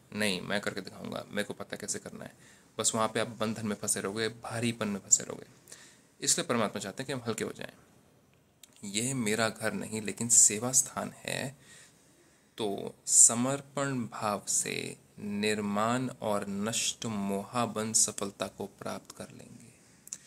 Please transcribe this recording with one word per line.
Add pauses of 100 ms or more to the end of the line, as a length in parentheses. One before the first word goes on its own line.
(120)
"नहीं,
मैं
करके
दिखाऊंगा,
मेरे
को
पता
है
कैसे
करना
है", (420)
बस
वहाँ
पे
आप
बंधन
में
फंसे
रहोगे,
भारीपन
में
फंसे
रहोगे। (760)
इसलिए
परमात्मा
चाहते
हैं
कि
हम
हल्के
हो
जाएं। (1160)
"यह
मेरा
घर
नहीं,
लेकिन
सेवा
स्थान
है।" (1000)
तो (120)
समर्पण
भाव
से (220)
निर्माण
और
नष्ट
मोहाबन
सफलता
को
प्राप्त
कर
लेंगे। (520)